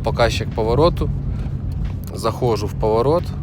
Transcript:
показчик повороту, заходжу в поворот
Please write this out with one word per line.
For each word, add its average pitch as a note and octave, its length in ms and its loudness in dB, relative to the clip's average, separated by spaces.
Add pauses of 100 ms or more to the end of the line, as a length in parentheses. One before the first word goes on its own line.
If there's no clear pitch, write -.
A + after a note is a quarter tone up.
показчик A2+ 460 2
повороту, C3+ 600 2 (1040)
заходжу A2 540 0
в - 60 -4
поворот A#2+ 500 2 (200)